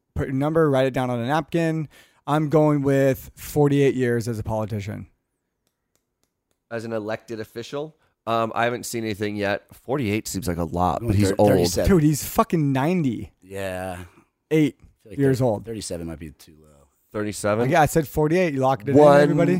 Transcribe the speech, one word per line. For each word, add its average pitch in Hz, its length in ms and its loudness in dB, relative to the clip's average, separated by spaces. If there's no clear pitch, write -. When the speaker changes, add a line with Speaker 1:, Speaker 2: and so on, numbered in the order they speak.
Speaker 1:
put 135 140 -4
your 139 80 -4
number, 156 340 2
write 131 160 2
it 131 80 -2
down 127 160 -2
on 123 80 -4
a 117 80 -4
napkin. 160 640 -2
I'm 151 200 0
going 151 340 4
with 135 520 0
forty-eight 143 640 2
years 120 320 -2
as 113 100 -6
a 107 60 -8
politician. 104 640 -8
Speaker 2:
As 117 140 -10
an 113 80 -8
elected 110 480 -8
official? 143 560 -12
Um, 113 260 0
I - 100 0
haven't 120 220 -4
seen 117 160 -6
anything 104 320 -6
yet. 101 300 -2
Forty-eight 110 540 -4
seems - 180 -6
like 85 120 -2
a 85 60 -2
lot, 87 380 0
Speaker 3:
I'm 117 60 -6
Speaker 2:
but 107 60 2
Speaker 3:
going 95 40 2
Speaker 2:
he's 101 120 4
Speaker 3:
thir-, 98 80 0
Speaker 2:
old. 104 120 6
Speaker 3:
thirty-seven. 90 400 2
Speaker 1:
Dude, 180 140 6
he's 151 200 2
fucking 160 480 0
ninety-eight 135 600 -2
Speaker 3:
Yeah. 92 640 -8
Speaker 1:
years 151 260 2
Speaker 3:
I 104 120 -18
feel 139 140 2
like 131 80 2
thir-, 131 60 2
Speaker 1:
old. 104 200 0
Speaker 3:
thirty-seven 92 420 -8
might 78 140 -10
be 80 100 -14
too 78 320 -20
low. 76 240 -20
Speaker 2:
Thirty-seven? 107 560 -2
Speaker 1:
Yeah, 160 140 4
I 147 40 4
said 156 200 0
forty-eight. 156 480 0
You 131 60 -4
locked 131 280 -2
it 139 60 2
Speaker 2:
One, 143 220 10
Speaker 1:
in, 143 80 8
everybody? 170 360 2